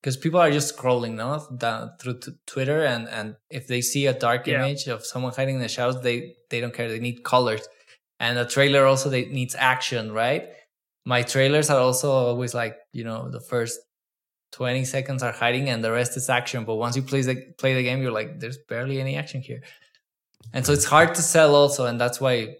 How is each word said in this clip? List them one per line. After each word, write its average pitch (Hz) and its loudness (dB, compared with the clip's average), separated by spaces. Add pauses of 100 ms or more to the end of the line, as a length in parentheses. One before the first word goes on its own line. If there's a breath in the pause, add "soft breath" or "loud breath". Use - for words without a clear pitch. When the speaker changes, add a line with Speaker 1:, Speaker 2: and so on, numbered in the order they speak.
Speaker 1:
'cause 131 -2
people 165 0
are 160 6
just 147 0
scrolling, 120 0
no, 139 -6 (120)
down 117 -4
through 123 -8
t-, - -16 (140)
Twitter, 143 -2
and, 117 -2
and 110 -8 (140)
if 131 -12
they 123 -2
see 139 -2
a 131 2
dark 123 0
Speaker 2:
Yeah. 143 0
Speaker 1:
image 139 -4
of 113 -6
someone 127 -6
hiding 135 -2
in 127 -4
the 117 -4
shadows, 127 -2
they, 120 -2 (140)
they 120 -4
don't 120 -6
care. 117 -6
They 113 -6
need 120 -8
colors, 120 2 (520 soft breath)
and 117 0
a 120 0
trailer 139 4
also, 135 4
they, 127 0
needs 123 -6
action, 123 0
right? 120 -2 (560 loud breath)
My 123 2
trailers 139 4
are 139 6
also 127 2
always, 123 2
like, 117 -4 (180)
you 117 -8
know, 113 -8
the 123 -10
first 117 -4 (720)
twenty 127 -2
seconds 131 -4
are 120 -2
hiding 127 0
and 113 -2
the 113 0
rest 120 0
is 127 -6
action. 123 -2
But 113 -4
once 120 -2
you 135 -2
play 135 -2
the, 127 0 (200)
play 135 0
the 127 0
game, 131 -2
you're 127 -2
like, 107 -6
"There's 131 -10 (100)
barely 131 -4
any 135 -4
action 143 -8
here." 123 -12 (920 loud breath)
And 127 -4
so 147 4
it's 143 2
hard 165 6
to 175 -2
sell 156 6
also, 143 6
and 120 -2
that's 120 0
why 120 0